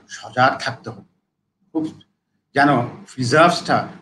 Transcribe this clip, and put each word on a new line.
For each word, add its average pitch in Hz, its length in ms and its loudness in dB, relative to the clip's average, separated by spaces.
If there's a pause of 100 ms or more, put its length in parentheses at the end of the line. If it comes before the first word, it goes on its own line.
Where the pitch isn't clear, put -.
সজাগ 127 500 -2
থাকতে 117 320 -10
হবে, 95 120 -16 (680)
খুব 156 280 -6 (540)
যেন 139 260 4 (380)
রিজার্ভসটা 143 680 2 (120)